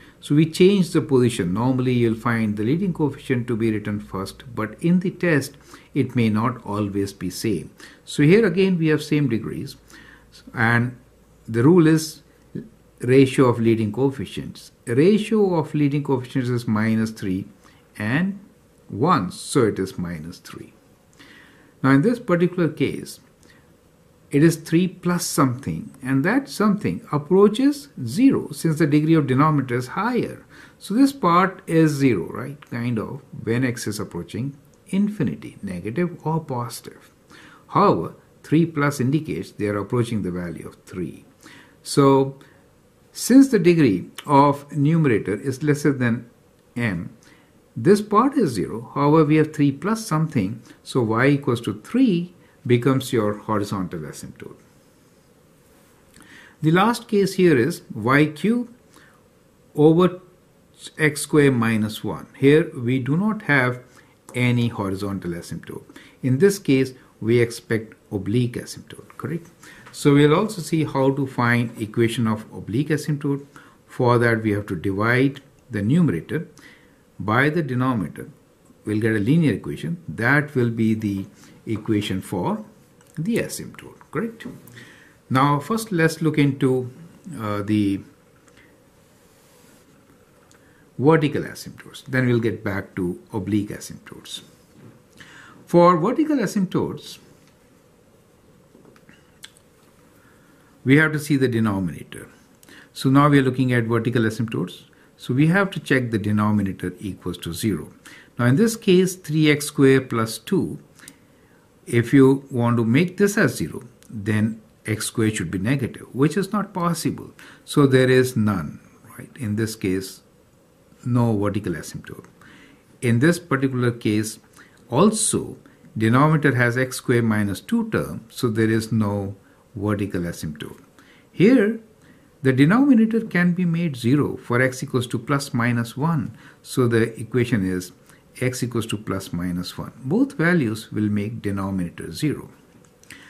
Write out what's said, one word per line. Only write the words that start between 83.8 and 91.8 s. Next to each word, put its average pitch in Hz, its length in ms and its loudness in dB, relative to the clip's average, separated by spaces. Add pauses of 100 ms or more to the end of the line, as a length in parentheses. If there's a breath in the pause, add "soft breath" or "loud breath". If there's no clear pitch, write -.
correct? 226 360 -8 (840 loud breath)
Now, 143 280 2
first 220 340 -6
let's 160 280 0
look 156 180 0
into, 131 520 0 (480)
uh, 104 240 -4
the 101 380 0 (3000 soft breath)
vertical 147 440 2
asymptotes. - 640 -16